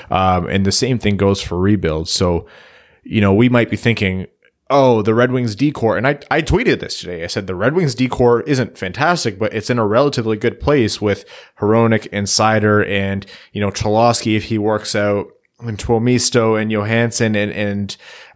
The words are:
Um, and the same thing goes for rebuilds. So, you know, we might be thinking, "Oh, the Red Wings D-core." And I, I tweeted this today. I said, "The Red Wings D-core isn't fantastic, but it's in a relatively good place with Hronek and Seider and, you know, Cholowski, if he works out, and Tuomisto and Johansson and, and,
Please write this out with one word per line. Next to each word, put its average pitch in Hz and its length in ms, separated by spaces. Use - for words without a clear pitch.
Um, 92 380
and 98 180
the 98 60
same 123 260
thing 101 200
goes 98 240
for - 180
rebuilds. 87 520
So, 87 360
you - 180
know, 98 120
we 120 160
might 120 200
be 104 80
thinking, 95 500
"Oh, 127 320
the 110 120
Red 123 180
Wings 123 240
D-core." 117 420
And 117 100
I, 143 120
I 151 100
tweeted 156 380
this - 200
today. 87 240
I 87 40
said, 101 180
"The 92 100
Red 113 200
Wings 156 180
D-core 120 480
isn't 127 360
fantastic, 110 600
but 107 160
it's 107 160
in 123 80
a 110 80
relatively 110 520
good 113 220
place 135 420
with 104 240
Hronek 113 520
and 101 140
Seider 107 640
and, 98 380
you 104 80
know, 101 80
Cholowski, 110 680
if 104 100
he 113 120
works 104 380
out, 101 320
and 113 180
Tuomisto 117 800
and 107 120
Johansson 110 640
and, 104 160
and, 101 460